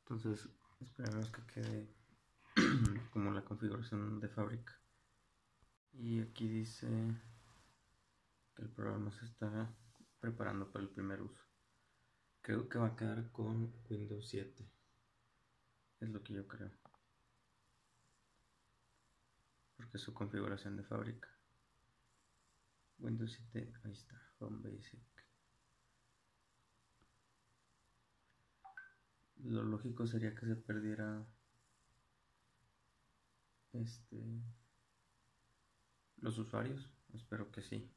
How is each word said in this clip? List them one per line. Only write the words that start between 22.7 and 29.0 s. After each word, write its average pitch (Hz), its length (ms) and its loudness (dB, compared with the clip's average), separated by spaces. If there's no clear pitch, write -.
Windows 113 340 0
siete, - 400 -8
ahí 107 80 -6
está, - 280 -16
Home 107 240 -6
Basic. 107 400 -10